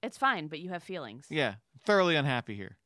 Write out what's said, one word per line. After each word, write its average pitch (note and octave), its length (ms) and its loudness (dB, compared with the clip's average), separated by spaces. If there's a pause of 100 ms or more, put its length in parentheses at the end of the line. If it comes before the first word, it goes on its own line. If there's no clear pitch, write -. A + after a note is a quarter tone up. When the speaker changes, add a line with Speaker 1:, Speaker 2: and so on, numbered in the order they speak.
Speaker 1:
It's - 160 -8
fine, A3 300 0
but D3+ 120 -8
you F3+ 100 -10
have F3 140 -8
feelings. C#3 460 -10
Speaker 2:
Yeah, C3 260 0 (240)
thoroughly F#3 360 4
unhappy C3 400 0
here. G2 300 -12